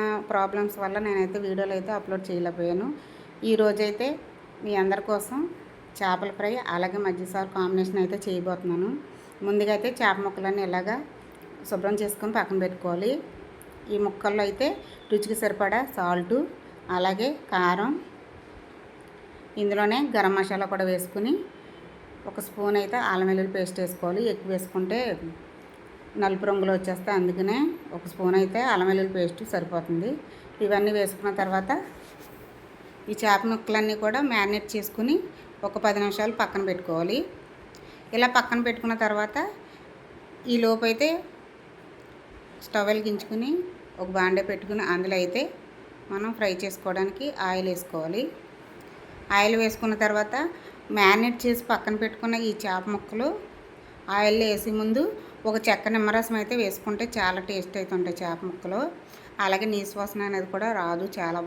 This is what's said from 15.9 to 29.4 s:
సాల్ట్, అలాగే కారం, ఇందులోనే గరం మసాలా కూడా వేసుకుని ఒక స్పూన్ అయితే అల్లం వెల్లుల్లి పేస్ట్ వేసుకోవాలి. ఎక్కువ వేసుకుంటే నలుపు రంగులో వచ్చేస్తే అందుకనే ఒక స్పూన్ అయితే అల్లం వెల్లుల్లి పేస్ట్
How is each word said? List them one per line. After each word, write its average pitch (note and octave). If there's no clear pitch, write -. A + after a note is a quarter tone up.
సాల్ట్, F3+
అలాగే F#3+
కారం, F#3
ఇందులోనే G#3
గరం G3
మసాలా F#3+
కూడా F#3+
వేసుకుని G3
ఒక G3+
స్పూన్ G3+
అయితే G3+
అల్లం F#3+
వెల్లుల్లి F#3+
పేస్ట్ F#3
వేసుకోవాలి. F3+
ఎక్కువ F#3+
వేసుకుంటే F#3
నలుపు F#3+
రంగులో F#3+
వచ్చేస్తే F#3
అందుకనే F#3
ఒక E3+
స్పూన్ F#3
అయితే F#3+
అల్లం F#3
వెల్లుల్లి F#3+
పేస్ట్ F3